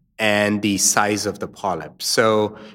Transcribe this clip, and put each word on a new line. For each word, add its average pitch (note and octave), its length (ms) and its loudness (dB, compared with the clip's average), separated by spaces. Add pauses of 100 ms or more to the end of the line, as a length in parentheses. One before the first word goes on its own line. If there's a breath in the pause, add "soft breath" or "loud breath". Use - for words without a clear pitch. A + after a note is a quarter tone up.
(180)
and G#2 420 2
the G2+ 160 2
size G#2 480 0
of G2 140 -6
the F2+ 100 -8
polyp. - 540 -8
So G#2+ 560 2 (160 loud breath)